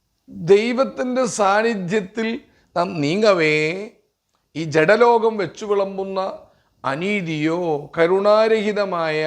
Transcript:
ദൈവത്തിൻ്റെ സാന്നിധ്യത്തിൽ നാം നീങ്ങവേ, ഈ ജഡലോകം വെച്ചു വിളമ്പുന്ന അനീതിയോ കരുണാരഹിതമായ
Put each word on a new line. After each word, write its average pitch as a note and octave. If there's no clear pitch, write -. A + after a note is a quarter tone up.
ദൈവത്തിൻ്റെ B3
സാന്നിധ്യത്തിൽ G#3
നാം F3
നീങ്ങവേ, E3
ഈ D3+
ജഡലോകം A3
വെച്ചു F#3
വിളമ്പുന്ന G3
അനീതിയോ D#3+
കരുണാരഹിതമായ G3